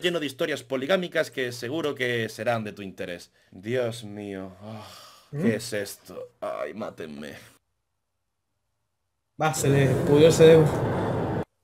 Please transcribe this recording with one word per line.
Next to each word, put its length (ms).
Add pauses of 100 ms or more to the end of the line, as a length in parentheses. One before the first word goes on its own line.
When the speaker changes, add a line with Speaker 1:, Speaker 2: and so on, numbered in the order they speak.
Speaker 1:
lleno 200
de 60
historias 360
poligámicas 680
que 220
seguro 420
que 340
serán 360
de 80
tu 100
interés. 500 (200)
Dios 520
mío, 560
ah, 260 (440)
¿qué 80
Speaker 2:
¿Mm? 140
Speaker 1:
es 200
esto? 560 (120)
Ay, 340
mátenme. 580 (2000)
Speaker 2:
Va, 140
se 140
le 180 (200)
pudrió 200
el 60
cerebro. 360 (960)